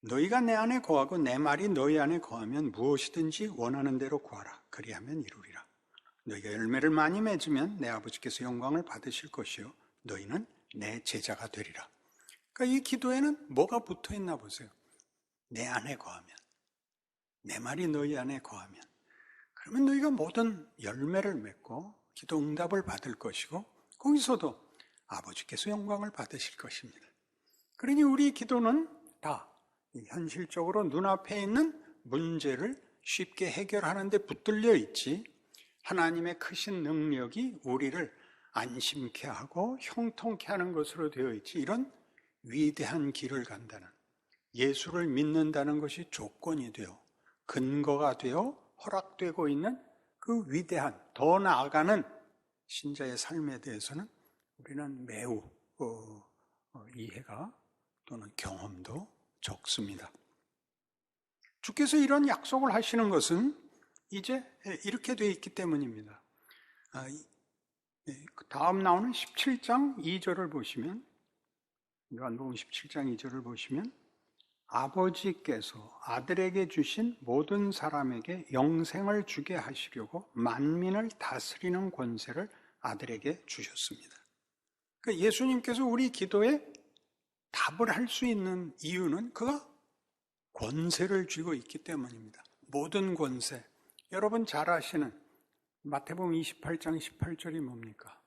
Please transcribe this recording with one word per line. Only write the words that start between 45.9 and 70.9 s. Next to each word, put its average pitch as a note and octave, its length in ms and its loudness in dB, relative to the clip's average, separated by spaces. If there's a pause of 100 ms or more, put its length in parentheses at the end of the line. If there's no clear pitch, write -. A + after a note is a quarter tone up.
조건이 B2+ 640 -6
되어 G2 320 -12 (420)
근거가 C#3+ 720 2
되어 F3 400 -2 (280)
허락되고 F3+ 640 -2
있는 F3 280 0 (420)
그 A3+ 280 0
위대한, D3 500 0 (160)
더 D#3+ 240 8
나아가는 D#3+ 640 6 (680)
신자의 C#3 500 -6
삶에 D3 420 -4
대해서는 C#3 480 -8 (500)
우리는 C#3 480 -8
매우, A2+ 460 -6 (280)
어, C#3+ 60 -2 (880)
어, A2+ 120 -18 (100)
이해가 A#2+ 580 -12 (520)
또는 G#2+ 320 -14
경험도 F#2+ 760 -12 (280)
적습니다. - 680 -6 (1500)
주께서 C#4+ 360 2
이런 C#4+ 300 6
약속을 C4 460 2
하시는 A3+ 360 4
것은 F#3+ 480 4 (540)
이제 B3 340 -4 (400)
이렇게 A#3+ 300 -2
돼 G#3 140 2
있기 F#3 200 -4
때문입니다. B2+ 760 -2 (680)
아, C3 180 -10
이, D3+ 180 -14 (800)
예, C#3+ 260 -12
그 - 140 -18
다음 E3+ 320 2
나오는 F#3+ 320 6
십칠 - 500 0
장 C4+ 380 4
이 F3 220 0
절을 F3+ 280 0
보시면, D3+ 560 -6 (1080)